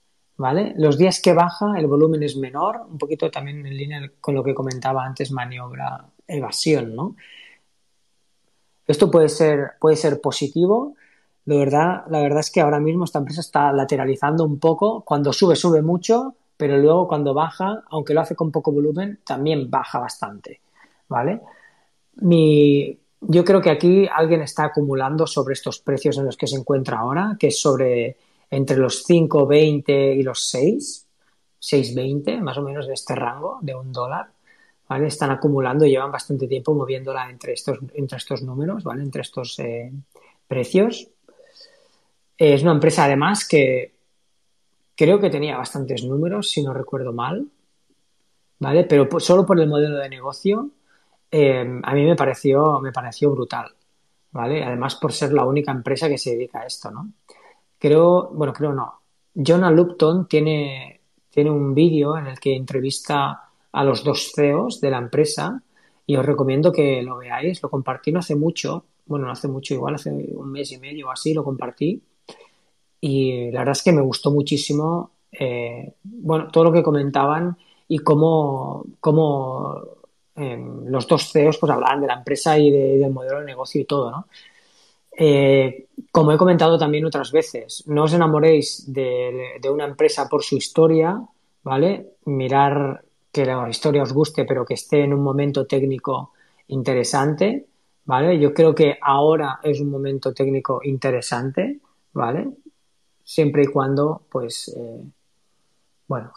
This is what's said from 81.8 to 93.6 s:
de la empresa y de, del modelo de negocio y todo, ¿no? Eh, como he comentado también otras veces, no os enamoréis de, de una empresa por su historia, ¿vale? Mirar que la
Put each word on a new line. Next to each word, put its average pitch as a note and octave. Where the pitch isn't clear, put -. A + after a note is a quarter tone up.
de C#3
la B2
empresa C#3
y D3
de, C3+
del C#3
modelo C3
de D3
negocio C3+
y C#3
todo, C#3
¿no? D3
Eh, C#3
como D3+
he D#3
comentado E3
también D3+
otras D3
veces, C#3
no D3+
os D#3
enamoréis D#3
de, B2+
de C3+
una D3
empresa C#3+
por D3
su C#3
historia, D#3+
¿vale? D3+
Mirar C#3
que -
la B2+